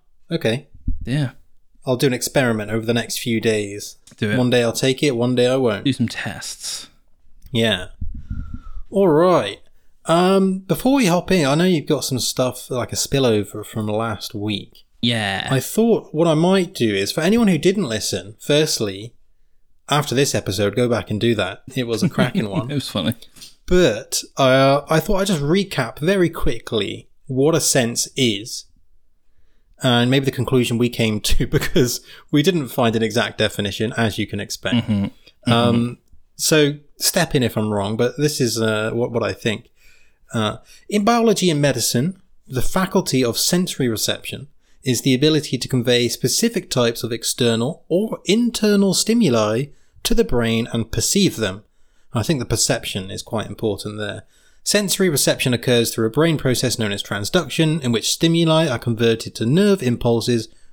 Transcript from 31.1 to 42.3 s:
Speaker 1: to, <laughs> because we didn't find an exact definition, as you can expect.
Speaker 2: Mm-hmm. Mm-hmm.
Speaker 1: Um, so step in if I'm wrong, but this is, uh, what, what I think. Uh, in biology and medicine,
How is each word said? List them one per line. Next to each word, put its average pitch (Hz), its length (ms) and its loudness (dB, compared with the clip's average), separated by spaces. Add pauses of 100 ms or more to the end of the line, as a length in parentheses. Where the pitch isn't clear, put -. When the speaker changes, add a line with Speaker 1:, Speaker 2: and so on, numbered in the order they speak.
Speaker 1:
to, - 260 4
<laughs> - 0 -
because - 540 0 (300)
we 147 120 4
didn't 160 240 2
find 117 300 0
an 110 40 0
exact 107 360 -2
definition, 104 580 -2
as 113 220 0
you 104 100 -4
can 101 140 -8
expect. - 340 -6 (120)
Speaker 2:
Mm-hmm. 101 180 0
Mm-hmm. - 460 -8
Speaker 1:
Um, 120 460 2 (380)
so 147 380 2 (240)
step - 360 -2
in 143 80 2
if 117 160 0
I'm 107 160 0
wrong, 101 220 -2
but 120 220 -2
this 147 240 -2
is, 113 200 0
uh, 110 300 0
what, 117 200 -2
what 113 120 -2
I 104 80 -2
think. - 380 -6 (640)
Uh, 113 240 -2 (320)
in 208 160 0
biology 226 440 4
and 147 120 2
medicine, 139 600 0 (240)